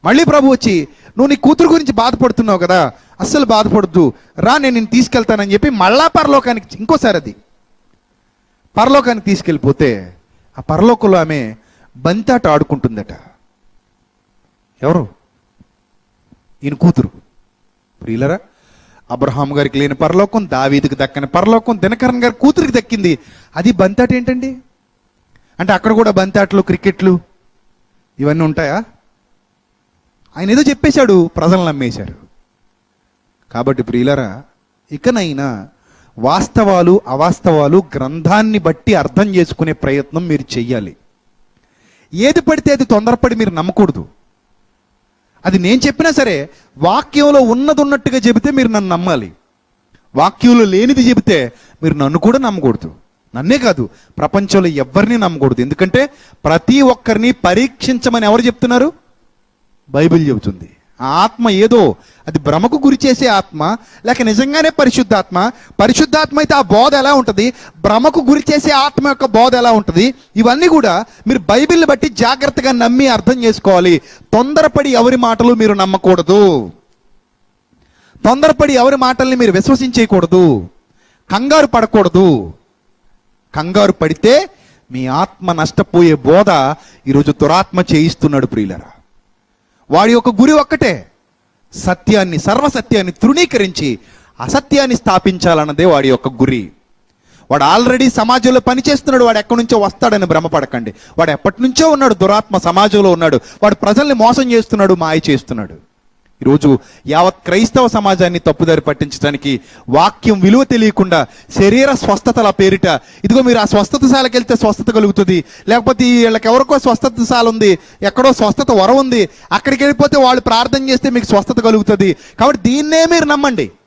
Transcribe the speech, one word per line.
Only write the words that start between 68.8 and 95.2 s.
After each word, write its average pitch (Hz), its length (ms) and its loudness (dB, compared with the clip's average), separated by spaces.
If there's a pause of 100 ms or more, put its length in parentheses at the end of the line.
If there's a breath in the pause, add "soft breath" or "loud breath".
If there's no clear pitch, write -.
యొక్క 277 180 -2
బోధ 240 300 2
ఎలా 240 160 2
ఉంటది? 214 420 0 (220 soft breath)
ఇవన్నీ 247 320 2
కూడా 226 380 2 (220 soft breath)
మీరు 247 120 0
బైబిల్ని 294 480 2
బట్టి 294 220 0
జాగ్రత్తగా 262 640 -2
నమ్మి 240 360 2
అర్థం 240 360 0
చేసుకోవాలి. 185 580 2 (320 loud breath)
తొందరపడి 285 560 0
ఎవరి 247 280 2
మాటలు 240 360 2
మీరు 220 200 2
నమ్మకూడదు, 190 1000 2 (1500 soft breath)
తొందరపడి 294 480 2
ఎవరి 262 240 2
మాటల్ని 262 380 0
మీరు 233 160 2
విశ్వసించేయకూడదు, 185 1160 0 (640)
కంగారు 277 360 2
పడకూడదు. 180 840 0 (1040)
కంగారు 185 360 0
పడితే 220 580 0 (420 soft breath)
మీ 127 160 -8
ఆత్మ 175 460 -4
నష్టపోయే 160 640 0
బోధ 160 340 2 (580 soft breath)
ఈరోజు 139 240 0
దురాత్మ 175 480 0
చేయిస్తున్నాడు. 151 640 -2
ప్రియులరా, 98 460 -8 (1000)
వాడి 202 200 4
యొక్క 240 180 2
గురి 240 220 2
ఒక్కటే, 277 580 -2 (640)
సత్యాన్ని, 185 640 -2
సర్వసత్యాన్ని 226 720 -2
తృణీకరించి 202 880 -2 (400 soft breath)
అసత్యాన్ని 269 560 -2
స్థాపించాలన్నదే 170 920 -2